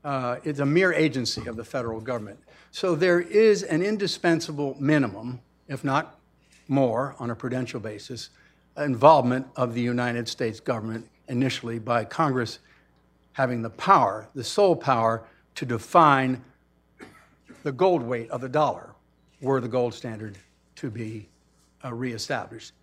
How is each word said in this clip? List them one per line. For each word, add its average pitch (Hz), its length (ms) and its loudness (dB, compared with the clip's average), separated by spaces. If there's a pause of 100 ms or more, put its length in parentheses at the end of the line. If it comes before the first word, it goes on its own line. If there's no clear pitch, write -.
Uh, 131 400 -4
it's 147 160 -6
a 139 60 0
mere 180 260 4
agency 135 560 0
of 117 80 -8
the 117 80 -10
federal 113 380 -6
government. 110 360 -8 (340)
So 185 220 0
there 175 280 4
is 202 420 6
an - 180 0
indispensable 165 1000 -2
minimum, 123 600 0 (280)
if 135 160 -8
not 147 360 -2 (480)
more, 131 520 0
on 117 100 -6
a 113 60 -6
prudential 123 440 -6
basis, 110 500 -12 (480)
involvement 131 760 4
of 120 180 -2
the 120 80 -4
United 120 460 -2
States 110 320 -6
government 113 480 -6 (220)
initially 120 500 -4
by 117 240 0
Congress 127 560 -2 (720)
having 123 300 -2
the 113 80 -6
power, 110 680 2
the 127 80 -8
sole 185 320 4
power, 113 500 0 (300)
to 147 100 -6
define 131 800 4 (1200)
the 147 80 -4
gold 170 320 2
weight 117 260 -6
of 127 120 -6
the 131 80 -10
dollar 135 440 -2 (480)
were 135 200 0
the 117 60 -8
gold 120 260 -2
standard 107 440 -12 (380)
to 135 140 -8
be, 110 400 -12 (540)
uh, 123 100 -10
reestablished. 117 880 -8